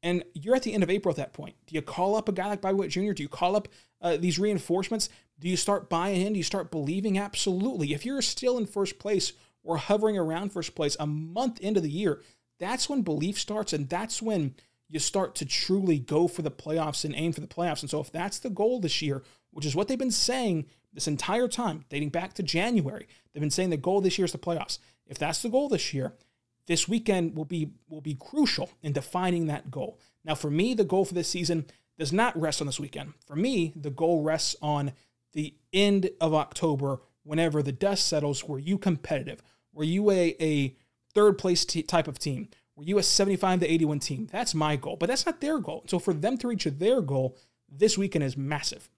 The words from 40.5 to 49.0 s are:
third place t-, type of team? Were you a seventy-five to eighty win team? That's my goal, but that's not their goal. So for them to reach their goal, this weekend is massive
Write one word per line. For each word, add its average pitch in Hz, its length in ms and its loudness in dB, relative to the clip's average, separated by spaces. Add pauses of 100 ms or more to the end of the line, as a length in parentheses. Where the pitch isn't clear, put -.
third 208 240 8
place 180 260 2
t-, 165 180 -2
type 160 260 2
of 139 100 -10
team? 143 300 -4 (280)
Were 147 80 -16
you 196 140 2
a 196 40 4
seventy-five 190 580 4
to 160 100 2
eighty 165 140 6
win 147 140 2
team? 143 320 -6
That's 226 240 -4
my 151 220 2
goal, - 200 -6
but 170 120 0
that's 262 180 0
not 330 140 -2
their 302 180 0
goal. - 280 -6
So 180 120 0
for 180 140 0
them 190 260 0
to 240 100 -4
reach 226 160 -2
their 180 360 2
goal, 135 360 0 (320)
this 190 300 2
weekend 190 260 0
is 131 120 -4
massive 143 600 -4